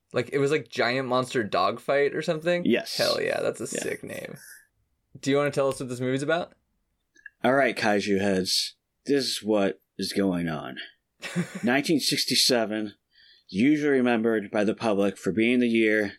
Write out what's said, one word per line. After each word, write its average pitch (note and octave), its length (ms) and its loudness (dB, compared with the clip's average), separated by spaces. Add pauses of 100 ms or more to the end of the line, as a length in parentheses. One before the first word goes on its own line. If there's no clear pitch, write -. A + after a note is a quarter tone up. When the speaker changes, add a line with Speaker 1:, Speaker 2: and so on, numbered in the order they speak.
(120)
Speaker 1:
Like, C3 200 -4
it C#3+ 60 0
was, C#3 120 2
like, D3 180 -2
Giant B2 400 -2
Monster B2+ 360 0
Dogfight A#2+ 720 0
or D#3 80 -4
something? F3 420 -2
Speaker 2:
Yes. - 320 0
Speaker 1:
Hell - 240 0
yeah, G1+ 200 -2
that's - 200 -4
a - 40 -6 (100)
Speaker 2:
Yeah. - 80 -6
Speaker 1:
sick - 220 -6
name. - 320 -12 (840)
Do C3+ 100 -2
you C#3 60 4
wanna C#3+ 140 2
tell C3+ 180 0
us C3 120 -2
what C3 80 -8
this B2 120 -8
movie's C3 220 -2
about? D#3+ 320 -4 (880)
Speaker 2:
All B2+ 100 4
right, B2+ 220 2
kaiju G2+ 440 2
heads. F#2+ 540 0 (320)
This C#3 180 2
is - 180 -6
what G2+ 380 0 (180)
is G2 140 -6
going F2 360 0
on. C#2 280 -8 (440)
Speaker 1:
<laughs> - 420 -6
Speaker 2:
Nineteen C#3 360 2
sixty-seven, A2 960 0 (540)
usually D3 420 2
remembered A#2 600 2
by G#2 140 0
the G2+ 100 0
public G2+ 420 2
for - 160 -2
being A2+ 280 2
the B2 80 2
year G#2+ 500 2